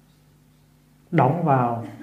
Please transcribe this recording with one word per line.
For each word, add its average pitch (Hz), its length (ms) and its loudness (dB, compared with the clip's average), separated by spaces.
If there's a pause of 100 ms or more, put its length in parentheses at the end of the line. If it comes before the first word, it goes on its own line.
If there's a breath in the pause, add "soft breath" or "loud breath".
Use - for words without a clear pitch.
(1120)
đóng 160 340 2
vào 120 400 0 (180)